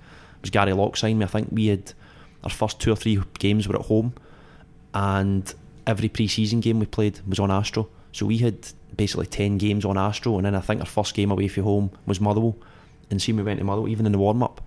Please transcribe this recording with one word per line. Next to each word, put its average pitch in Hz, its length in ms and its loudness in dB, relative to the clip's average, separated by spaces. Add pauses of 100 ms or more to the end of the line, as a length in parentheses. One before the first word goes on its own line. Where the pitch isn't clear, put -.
(420)
was - 100 -10
Gary 101 220 4
Locke 98 240 2
signed 110 200 2
me. 104 80 2
I 92 40 -2
think 107 220 -2
we 110 140 0
had, 101 260 0 (520)
our - 80 -6
first - 280 -4
two 113 120 2
or 107 40 2
three 107 240 0 (200)
games 104 280 2
were 98 80 0
at - 120 -6
home, 113 260 2 (800)
and 98 600 0 (340)
every 107 220 0
pre-season 110 500 0
game 110 200 2
we 107 60 0
played 104 420 0
was 95 120 -2
on 98 120 2
Astro. 104 380 0 (220)
So - 140 -4
we 110 120 2
had 117 300 0 (280)
basically - 300 -2
ten 101 320 0
games 104 280 0
on 98 120 0
Astro, 107 400 0
and 92 80 0
then 101 100 0
I 92 60 -2
think 107 200 -2
our 87 60 -8
first - 280 -2
game 101 160 2
away 98 160 0
from 98 160 -4
home 101 280 2 (140)
was 95 160 -2
Motherwell. 110 340 2 (560)
And 98 100 -2
see, 117 120 0
we 107 100 0
went 101 160 -2
to 98 60 -2
Motherwell, 101 240 0
even 110 160 0
in 104 60 4
the 98 80 4
warm-up, 110 480 2